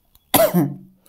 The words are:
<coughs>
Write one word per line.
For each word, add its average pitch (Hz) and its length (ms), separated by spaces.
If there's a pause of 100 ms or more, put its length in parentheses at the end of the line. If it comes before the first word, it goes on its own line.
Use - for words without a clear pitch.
(360)
<coughs> 175 300 (420)